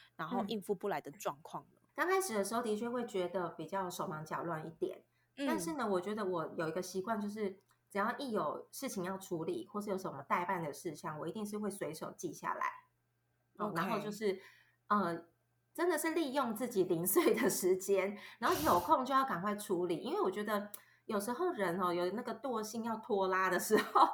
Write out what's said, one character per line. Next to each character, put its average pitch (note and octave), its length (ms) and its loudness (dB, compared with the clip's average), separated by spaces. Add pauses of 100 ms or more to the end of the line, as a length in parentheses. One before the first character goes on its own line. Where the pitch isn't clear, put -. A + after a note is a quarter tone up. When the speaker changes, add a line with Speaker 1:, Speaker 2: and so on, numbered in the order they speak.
(160)
Speaker 1:
然 D#3+ 100 -4
后 A#3 220 6
应 A3 120 0
付 G#3 140 0
不 G3+ 140 -2
来 D#3 120 2
的 D3 100 -8
状 D3 320 -4
况 D#3 220 -10
呢？ - 180 -20
Speaker 2:
嗯。 - 120 -20
刚 D#4 140 0
开 G4 120 6
始 A3+ 140 0
的 G3+ 80 4
时 G#3+ 120 -2
候 A#3 80 2
的 G#3+ 140 0
确 A#3 120 -2
会 A#3+ 180 -2
觉 F3+ 220 0
得 F3 220 -2
比 D#3+ 160 -10
较 F#3+ 240 -2
手 E3+ 180 -4
忙 D#3 160 -6
脚 D3+ 200 -6
乱 D#3+ 220 -4
一 E3 40 -10
点， - 320 -6 (440)
但 D#4 120 2
是 E4 160 -4
呢， C4 100 -2
Speaker 1:
嗯。 G#3 60 0
Speaker 2:
我 F#3 100 2
觉 G3+ 140 -4
得 G#3+ 100 -2
我 F3 320 -2
有 E3 120 0
一 D#3+ 40 -2
个 F3+ 80 -2
习 F#3 220 -4
惯， G#3+ 180 -2
就 G#3 80 -4
是 G3+ 220 -4 (400)
只 G3+ 80 -4
要 A#3 200 0
一 C#4 120 -6
有 E3+ 420 -2
事 - 160 -6
情 F#3 160 -4
要 F#3+ 140 -4
处 E3 260 -4
理， - 220 -4
或 G#3 140 -6
是 G#3 100 -4
有 F#3+ 80 0
什 E3+ 140 -6
么 C#3 100 -10
待 F#3 220 0
办 F#3+ 180 0
的 D3 100 -2
事 D3+ 220 -6
项， D#3 260 -6
我 D#3 80 -4
一 E3+ 40 -4
定 G#3+ 120 -6
是 G#3 140 -4
会 G#3 120 -2
随 D#3+ 220 -4
手 - 240 -10
记 - 160 -6
下 - 220 -4
来。 - 120 -2 (920)
哦， G#3 100 -2
Speaker 1:
OK。 E3 80 -4
Speaker 2:
然 F#3 140 0
后 G#3+ 80 0
就 G#3 120 -6
是， G3+ 300 -2 (480)
呃， F3+ 380 2 (480)
真 E4+ 140 2
的 D#4+ 100 4
是 D#4+ 140 0
利 D#4 220 2
用 B3 200 2
自 B3 140 -2
己 F#3+ 160 4
零 E3+ 220 0
碎 D#4 280 6
的 A3 160 2
时 F#3 260 2
间， G3 400 0 (240)
然 B3+ 100 2
后 F#4 140 4
有 A3+ 160 6
空 D4 240 4
就 C4+ 100 2
要 C4+ 100 6
赶 G3 180 0
快 G#3 140 0
处 F3+ 300 0
理。 E3+ 120 0
Speaker 1:
<laughs> - 60 -6
Speaker 2:
因 D#4 100 -2
为 G#4 60 0
我 A3 100 2
觉 G#3 140 -2
得 G#3 260 -2 (360)
有 G#3 140 0
时 G3+ 120 -2
候 F4 200 0
人 F#3+ 280 0
哦， F3+ 140 2
有 F3 180 2
那 A3 100 -2
个 A3+ 180 -4
惰 A#3 220 -2
性 A3 220 -4
要 A#3 140 -2
拖 F#3+ 300 2
拉 F#3 220 2
的 F3+ 100 4
时 G#3+ 180 4
候， - 360 6